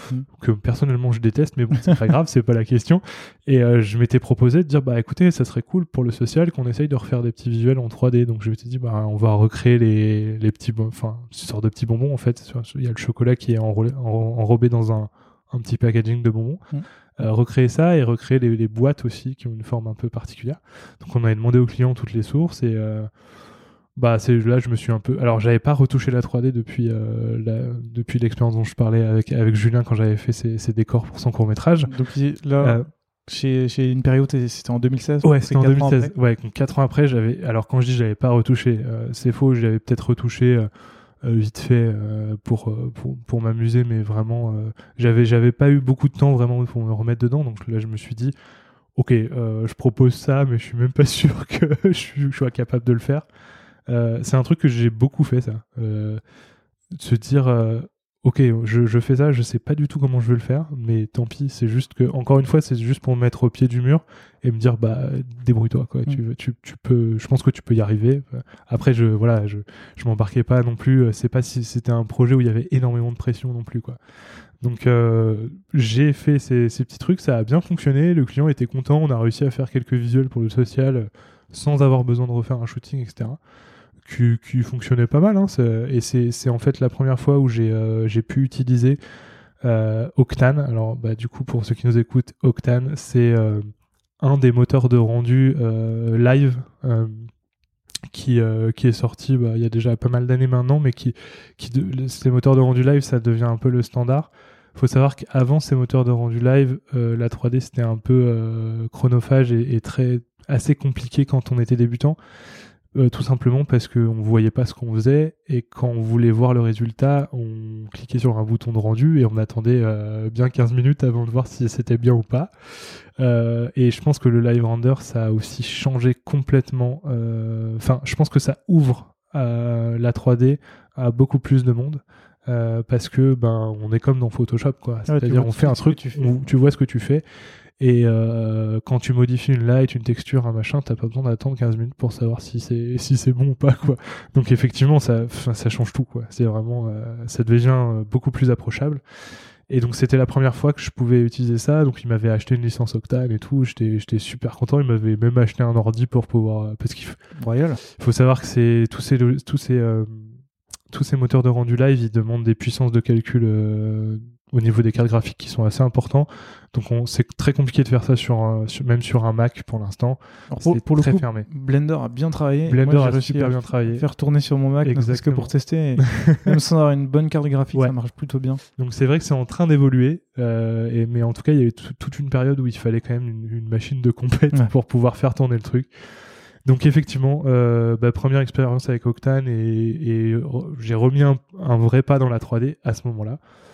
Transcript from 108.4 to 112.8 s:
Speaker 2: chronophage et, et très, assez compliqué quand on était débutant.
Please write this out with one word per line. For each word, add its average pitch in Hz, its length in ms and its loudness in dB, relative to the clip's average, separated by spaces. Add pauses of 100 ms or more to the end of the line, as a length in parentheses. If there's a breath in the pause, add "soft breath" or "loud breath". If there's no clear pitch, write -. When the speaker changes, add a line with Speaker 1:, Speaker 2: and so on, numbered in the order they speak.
Speaker 2:
chronophage 123 640 2
et, 120 220 0
et 110 40 0
très, 123 400 -2 (300)
assez 139 260 0
compliqué 135 500 -2
quand 131 280 -2
on 123 60 0
était 120 180 2
débutant. 120 400 0 (800 loud breath)